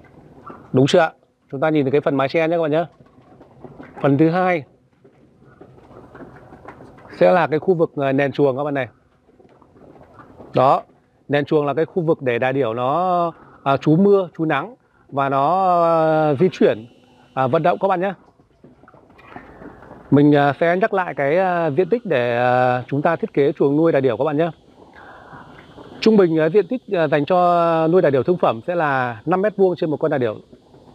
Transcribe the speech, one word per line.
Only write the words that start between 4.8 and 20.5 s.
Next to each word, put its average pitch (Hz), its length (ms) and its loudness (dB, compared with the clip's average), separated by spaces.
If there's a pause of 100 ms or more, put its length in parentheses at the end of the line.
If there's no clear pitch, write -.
sẽ 180 140 4
là 170 140 2
cái 147 120 -2
khu 190 160 0
vực, 160 220 -2
à, 139 160 -2
nền 139 200 0
chuồng 139 240 0
các 143 80 -6
bạn 147 100 -6
này. 131 140 -6 (1700)
Đó, 135 280 2 (460)
nền 143 160 0
chuồng 147 220 0
là 139 80 -2
cái 156 100 -2
khu 175 180 -6
vực 156 200 -2
để 120 160 0
đà 127 140 0
điểu 127 220 -2
nó, 170 580 -2 (300)
à, 139 140 0
trú 151 200 2
mưa, 196 400 4
trú 165 80 -4
nắng 156 300 -4 (340)
và 139 200 -2
nó, 147 360 0 (200)
à, 160 500 2
di 180 180 2
chuyển, 120 340 0 (480)
à, 131 120 0
vận 147 160 0
động 180 180 0
các 196 80 -2
bạn 185 120 0
nhé. 190 140 -4 (2000)
Mình, 147 240 4
à, 143 260 4